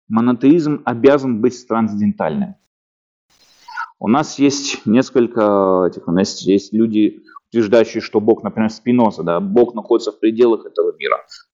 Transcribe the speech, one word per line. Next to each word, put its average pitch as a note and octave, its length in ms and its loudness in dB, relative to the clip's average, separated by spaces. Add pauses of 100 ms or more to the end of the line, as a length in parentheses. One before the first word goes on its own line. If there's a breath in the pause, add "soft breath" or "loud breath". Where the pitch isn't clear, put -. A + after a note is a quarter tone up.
монотеизм C3+ 760 2
обязан B2 560 0
быть B2 260 -2
трансцендентальным. G#2 880 -2 (1500 loud breath)
У - 40 -4
нас D3+ 300 0
есть - 460 -2
несколько G#2 1040 2
этих, - 180 -12
у F2 60 -2
нас F#2+ 300 -2
есть G2 320 0
люди, G#2+ 480 0 (260 loud breath)
утверждающие, A2+ 540 0
что - 180 -2
Бог, A2 220 2
например, A2 260 -2
Спиноза, A2+ 540 0
да, F2 180 -2
Бог G#2+ 340 2
находится A2+ 380 -2
в - 80 -16
пределах A2 460 2
этого E2+ 280 -4
мира, C2 300 -4 (300 loud breath)